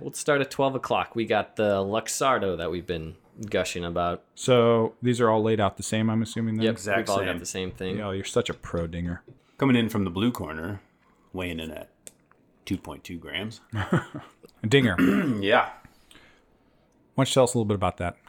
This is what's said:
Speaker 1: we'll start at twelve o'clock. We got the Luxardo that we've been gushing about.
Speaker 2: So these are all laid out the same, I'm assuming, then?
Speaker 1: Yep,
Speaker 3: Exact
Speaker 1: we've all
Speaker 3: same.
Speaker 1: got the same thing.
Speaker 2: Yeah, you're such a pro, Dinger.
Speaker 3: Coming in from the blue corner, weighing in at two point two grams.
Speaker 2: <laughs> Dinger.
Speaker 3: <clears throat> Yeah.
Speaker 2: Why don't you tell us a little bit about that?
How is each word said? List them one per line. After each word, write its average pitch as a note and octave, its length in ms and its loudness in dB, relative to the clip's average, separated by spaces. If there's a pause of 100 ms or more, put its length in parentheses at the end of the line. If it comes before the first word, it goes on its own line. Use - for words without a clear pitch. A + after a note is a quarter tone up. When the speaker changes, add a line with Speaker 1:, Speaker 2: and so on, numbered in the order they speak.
Speaker 1:
we'll C#3 120 -10
start C#3+ 280 0
at C3+ 100 -2
twelve C3+ 240 0
o'clock. A2 420 -2
We A2+ 80 0
got G#2 320 0
the G#2 200 4
Luxardo G2+ 840 0
that E2+ 120 -4
we've E2+ 160 -6
been D#2+ 300 -6 (340)
gushing F2+ 340 -2
about. F2 380 -2 (120)
Speaker 2:
So A#2 680 4
these A#2+ 180 2
are A#2 100 6
all A2 120 4
laid A2 180 2
out G2 160 2
the G2+ 60 -12
same, A2 280 0
I'm A2+ 120 0
assuming, A2 340 -4
then? A2 100 0
Speaker 1:
Yep, G#2+ 60 2
Speaker 3:
Exact G2 260 -2
Speaker 1:
we've G#2 120 -2
all G2 80 2
Speaker 3:
same. F#2+ 80 -2
Speaker 1:
got F2+ 140 -4
the F2+ 60 -10
same F#2+ 260 -6
thing. F#2+ 260 -6
Speaker 2:
Yeah, G#2 140 -6
you're G2 120 -6
such - 260 0
a D#2+ 40 -6
pro, - 320 -6
Dinger. F2 360 -6 (360)
Speaker 3:
Coming C3+ 180 4
in A2+ 120 2
from G2+ 160 0
the F#2+ 60 -2
blue G2 200 0
corner, E2+ 500 -8 (520)
weighing F2+ 280 -6
in D#2 100 -8
at - 180 -14 (760)
two F#2+ 120 -4
point - 280 -12
two F2 140 -12
grams. E2+ 420 -8 (520)
Speaker 2:
<laughs> - 560 -12
Dinger. A#2+ 300 4
Speaker 3:
<clears throat> D3+ 420 2
Yeah. G#2+ 300 2 (1400)
Speaker 2:
Why C3+ 80 2
don't C3 80 0
you - 40 0
tell C3 100 8
us A#2 100 0
a B2 40 2
little A2+ 100 2
bit G#2+ 80 2
about F#2 220 -2
that? F2 180 -4 (120)